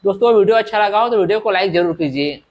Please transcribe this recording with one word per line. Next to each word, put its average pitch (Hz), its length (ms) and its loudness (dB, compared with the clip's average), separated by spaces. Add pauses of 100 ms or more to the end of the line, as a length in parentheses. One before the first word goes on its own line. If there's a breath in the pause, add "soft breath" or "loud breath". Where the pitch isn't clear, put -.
दोस्तों 202 300 2
वीडियो 208 240 4
अच्छा 220 220 -2
लगा 208 200 0
हो 240 100 0
तो 233 80 0
वीडियो 208 220 0
को 214 120 -2
लाइक 185 220 -2
जरूर 170 220 0
कीजिए। 143 560 -4